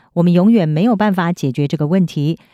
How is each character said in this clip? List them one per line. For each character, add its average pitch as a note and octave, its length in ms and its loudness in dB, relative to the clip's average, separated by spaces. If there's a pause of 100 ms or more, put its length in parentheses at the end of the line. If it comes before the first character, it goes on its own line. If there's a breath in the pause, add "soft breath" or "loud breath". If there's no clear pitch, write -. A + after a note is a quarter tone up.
(140 soft breath)
我 F3 80 -2
们 F3 100 2
永 F3+ 200 4
远 F#3+ 180 2
没 D3+ 140 0
有 A#3+ 120 2
办 G#3 160 0
法 F3 220 -2
解 C#3+ 180 -4
决 C#3+ 160 -2
这 C#3+ 80 -4
个 D3+ 120 -2
问 F3+ 180 0
题， D#3 320 -4 (160 soft breath)